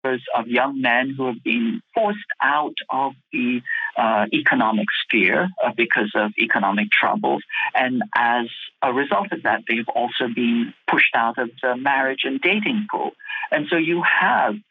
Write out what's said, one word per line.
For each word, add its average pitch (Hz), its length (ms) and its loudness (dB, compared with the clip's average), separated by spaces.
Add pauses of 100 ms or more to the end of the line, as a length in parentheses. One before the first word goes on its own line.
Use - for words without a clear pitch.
numbers 127 200 -2 (120)
of 117 120 -2
young 131 340 0
men 127 340 2
who 135 100 -2
have 120 180 -4
been 117 380 0 (120)
forced 208 260 0 (220)
out 147 340 2 (140)
of 135 240 0 (180)
the, 123 300 -2 (360)
uh, 110 360 2
economic 131 540 2 (160)
sphere, 143 460 2 (140)
uh, 123 120 2
because 117 400 0
of 107 240 2
economic 104 520 0
troubles. 127 520 0 (320)
And 127 260 2 (140)
as 120 320 2 (340)
a 131 120 0
result 196 380 0
of 120 120 -6
that, 117 240 0
they've 113 220 -2
also 120 440 -2
been 117 400 0 (160)
pushed - 260 2
out 117 220 2
of 123 120 -2 (120)
the 123 140 2
marriage 135 480 0
and 135 180 -2
dating 175 500 0
pool. - 200 -4 (400)
And 151 180 0
so 170 80 2
you 170 260 0
have 156 520 2 (140)